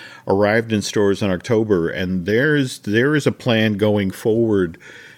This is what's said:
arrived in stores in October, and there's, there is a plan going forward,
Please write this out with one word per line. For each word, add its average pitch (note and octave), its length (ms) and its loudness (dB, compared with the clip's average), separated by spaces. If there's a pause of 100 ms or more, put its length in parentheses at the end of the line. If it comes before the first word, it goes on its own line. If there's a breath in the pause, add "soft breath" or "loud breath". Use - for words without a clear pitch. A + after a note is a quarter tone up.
(260 loud breath)
arrived G#2 460 2
in G#2 80 0
stores G2 420 0
in G2+ 80 0
October, F#2+ 600 0
and F#2 340 -4
there's, C3 560 0
there A#2+ 340 0
is D3 120 0
a B2 60 2
plan A2 420 0
going G#2 360 0
forward, G#2+ 680 0 (400 loud breath)